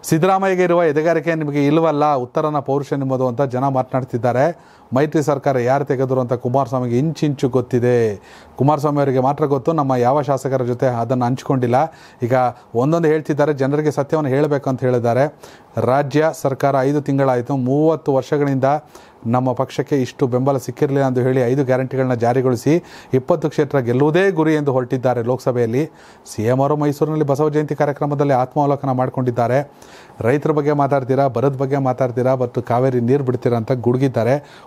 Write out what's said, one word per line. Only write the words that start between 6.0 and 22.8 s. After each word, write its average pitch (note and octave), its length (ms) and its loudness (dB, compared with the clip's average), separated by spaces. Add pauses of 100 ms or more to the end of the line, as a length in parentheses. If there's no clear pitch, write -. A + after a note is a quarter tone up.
ಅಂತ B2 120 -2
ಕುಮಾರಸ್ವಾಮಿಗೆ B2 640 -2
ಇಂಚಿಂಚು C#3+ 520 -2
ಗೊತ್ತಿದೆ. A#2+ 680 0 (420)
ಕುಮಾರಸ್ವಾಮಿ D3 400 0
ಅವರಿಗೆ C3+ 220 0
ಮಾತ್ರ C#3 260 0
ಗೊತ್ತು, C#3 280 -2
ನಮ್ಮ C3+ 220 0
ಯಾವ B2+ 260 2
ಶಾಸಕರ C3 420 -2
ಜೊತೆ B2 240 -2
ಅದನ್ನು B2 380 -2
ಹಂಚ್ಕೊಂಡಿಲ್ಲ. B2 500 0 (480)
ಈಗ A#2+ 100 0 (420)
ಒಂದೊಂದು D#3 320 2
ಹೇಳ್ತಿದ್ದಾರೆ, D3+ 460 0
ಜನರಿಗೆ C#3+ 380 0
ಸತ್ಯವನ್ನು D3 380 -2
ಹೇಳಬೇಕು C#3+ 400 0
ಅಂತ B2+ 140 -4
ಹೇಳಿದ್ದಾರೆ. B2 540 0 (400)
ರಾಜ್ಯ C#3 560 0
ಸರ್ಕಾರ C#3 460 -2
ಐದು C#3 220 0
ತಿಂಗಳಾಯಿತು, C3+ 560 0
ಮೂವತ್ತು D3 560 0
ವರ್ಷಗಳಿಂದ C3+ 500 0 (640)
ನಮ್ಮ B2+ 280 2
ಪಕ್ಷಕ್ಕೆ C3 480 -2
ಇಷ್ಟು B2+ 260 -2
ಬೆಂಬಲ C3 300 0
ಸಿಕ್ಕಿರಲಿಲ್ಲ C3+ 500 -2
ಎಂದು B2+ 140 0
ಹೇಳಿ, C3 200 2
ಐದು B2+ 240 0
ಗ್ಯಾರಂಟಿಗಳನ್ನ B2+ 480 0
ಜಾರಿಗೊಳಿಸಿ B2+ 680 0 (300)